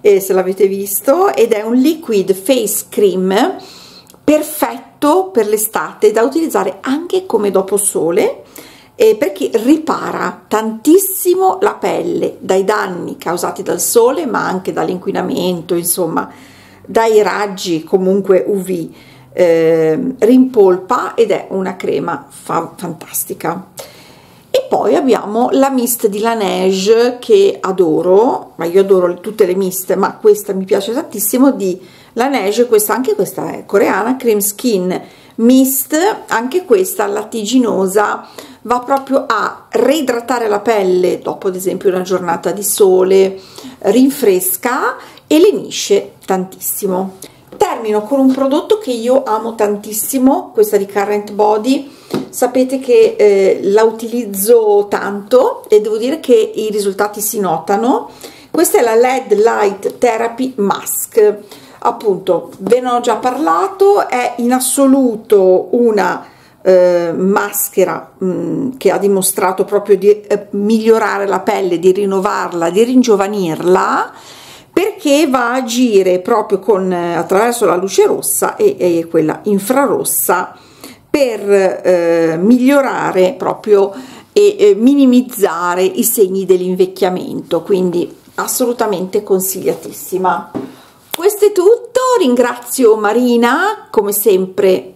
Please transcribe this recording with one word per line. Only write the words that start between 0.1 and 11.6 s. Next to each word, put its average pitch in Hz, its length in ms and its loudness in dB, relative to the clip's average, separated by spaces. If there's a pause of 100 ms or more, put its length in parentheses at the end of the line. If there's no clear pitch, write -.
se 190 120 -4
l'avete 190 340 0
visto, 202 680 0
ed 233 180 2
è 208 100 -2
un 226 120 -4
liquid 240 580 0
face 220 560 -2
cream 196 680 0 (680)
perfetto 302 1080 -2
per 214 160 0
l'estate, 208 680 -2
da 220 100 0
utilizzare 240 580 -2
anche 349 460 -4
come 208 240 0
dopo 190 260 0
sole, 196 680 -2 (500)
eh, 220 220 2
perché 302 360 -4
ripara 185 960 -2
tantissimo 359 1120 0